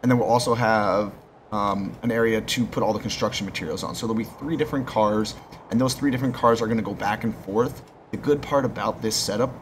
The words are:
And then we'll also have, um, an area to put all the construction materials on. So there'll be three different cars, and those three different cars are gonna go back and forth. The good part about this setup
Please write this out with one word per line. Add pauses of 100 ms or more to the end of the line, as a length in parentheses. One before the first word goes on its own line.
And
then
we'll
also
have, (400)
um, (120)
an
area
to
put
all
the
construction
materials
on.
So
there'll
be
three
different
cars, (360)
and
those
three
different
cars
are
gonna
go
back
and
forth. (300)
The
good
part
about
this
setup (120)